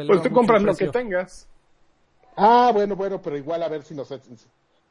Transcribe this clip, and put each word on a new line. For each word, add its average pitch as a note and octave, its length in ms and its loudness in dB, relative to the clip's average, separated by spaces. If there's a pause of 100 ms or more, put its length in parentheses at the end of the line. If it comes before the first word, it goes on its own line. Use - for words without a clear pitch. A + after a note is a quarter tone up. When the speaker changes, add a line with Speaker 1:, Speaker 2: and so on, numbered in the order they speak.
Speaker 1:
Pues - 20 -8
Speaker 2:
eleva F#3 140 2
Speaker 1:
tú B3+ 80 -2
Speaker 2:
mucho G3+ 40 -8
Speaker 1:
compras A3+ 260 4
Speaker 2:
el G#3 60 0
Speaker 1:
lo G3 60 0
que F#3 140 -2
Speaker 2:
precio. F#3+ 60 -6
Speaker 1:
tengas. F#3 560 -6 (880)
Speaker 3:
Ah, A#3+ 360 6
bueno, G3+ 240 0
bueno, F#3+ 260 -6
pero D3 140 -6
igual D#3+ 260 -6
a D#3+ 60 -4
ver D#3 140 -8
si D3+ 120 -18
nos, C3 140 -10 (840)